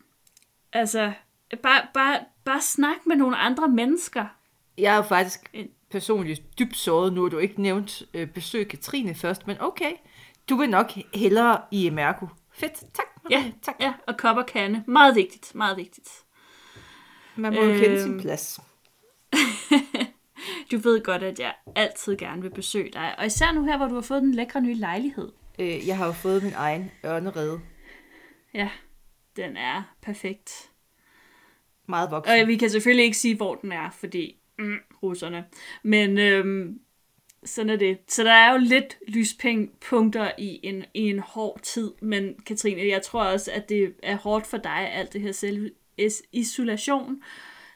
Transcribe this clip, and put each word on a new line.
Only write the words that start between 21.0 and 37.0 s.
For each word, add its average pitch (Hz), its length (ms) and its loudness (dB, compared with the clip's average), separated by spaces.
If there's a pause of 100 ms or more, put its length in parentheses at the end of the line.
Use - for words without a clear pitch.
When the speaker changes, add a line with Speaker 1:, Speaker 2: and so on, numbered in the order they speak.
Speaker 1:
godt, 185 200 -2
at 190 160 -8
jeg 120 140 -6 (220)
altid 208 420 -2
gerne 175 240 -10
vil 185 80 -8
besøge 196 440 -6
dig. 156 240 -6
Og - 80 -6
især 320 260 0
nu 311 140 0
her, 294 120 0
hvor 277 100 -2
du 240 60 -4
har 240 80 -4
fået 269 200 -2
den 269 140 2
lækre 240 260 -4
nye 240 120 0
lejlighed. 220 580 -6 (280)
Speaker 2:
Øh, 170 280 -4
jeg 190 100 -2
har 185 80 -2
jo 170 60 -2
fået 190 320 0
min 196 120 -4
egen 156 360 -4 (140)
ørnerede. 165 560 -6 (920)
Speaker 1:
Ja, 202 160 -4 (640)
den 165 220 -10
er 131 260 -6 (180)
perfekt. - 680 -12 (1160)
Speaker 2:
Meget 175 240 -2
voksen. 185 300 2
Speaker 1:
Og 226 60 4
vi 226 100 2
kan 226 120 2
selvfølgelig 240 360 4
ikke 226 120 0
sige, 226 180 2
hvor 202 200 -4
den 196 160 -12
er, 165 180 -8
fordi, - 460 -8 (240)
mm, 208 180 -6 (260)
russerne. 175 420 -6 (380)
Men... 208 340 4
Øhm, 196 640 2 (640)